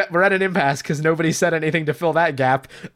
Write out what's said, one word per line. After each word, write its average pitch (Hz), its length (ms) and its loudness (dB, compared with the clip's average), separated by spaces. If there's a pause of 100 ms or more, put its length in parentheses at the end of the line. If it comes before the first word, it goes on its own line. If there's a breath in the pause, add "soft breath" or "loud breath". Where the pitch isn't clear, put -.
(120)
we're 175 120 2
at 196 100 4
an 190 80 0
impasse 170 400 0
'cause 147 200 -4
nobody 160 300 2
said 170 220 0
anything 156 320 -2
to 147 80 0
fill 165 200 -2
that 160 220 2
gap. 131 320 0 (280 loud breath)